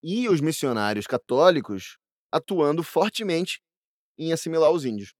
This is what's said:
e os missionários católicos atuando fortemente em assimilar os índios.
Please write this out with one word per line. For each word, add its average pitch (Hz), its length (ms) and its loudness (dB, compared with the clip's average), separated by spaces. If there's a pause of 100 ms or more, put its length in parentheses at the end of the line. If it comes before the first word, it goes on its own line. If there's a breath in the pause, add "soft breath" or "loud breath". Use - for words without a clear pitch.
e 220 260 -4
os 170 120 4
missionários 113 640 -2
católicos 127 920 0 (320)
atuando 160 520 0
fortemente 185 800 -2 (580)
em 160 140 -4
assimilar 160 380 2
os 165 140 0
índios. 104 360 -8